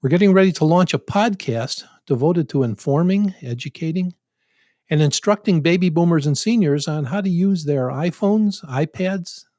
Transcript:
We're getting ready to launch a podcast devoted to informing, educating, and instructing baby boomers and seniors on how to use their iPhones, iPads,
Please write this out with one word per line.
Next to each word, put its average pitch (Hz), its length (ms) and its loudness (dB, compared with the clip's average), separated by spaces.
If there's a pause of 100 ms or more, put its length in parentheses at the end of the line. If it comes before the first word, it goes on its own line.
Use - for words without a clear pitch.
We're 135 80 0
getting 190 240 4
ready 190 180 4
to - 140 0
launch 170 260 2
a 139 60 -2
podcast 190 840 -4 (200)
devoted 151 440 0
to 135 160 0
informing, 175 680 0 (100)
educating, 160 680 -6 (800)
and 151 100 2
instructing 180 600 0
baby 175 280 2
boomers 165 380 2
and 147 100 0
seniors 165 520 0
on 151 160 -4
how 151 160 -4
to 196 100 -2
use 180 340 0
their 143 220 -2
iPhones, 196 760 -2
iPads, 170 800 -6 (140)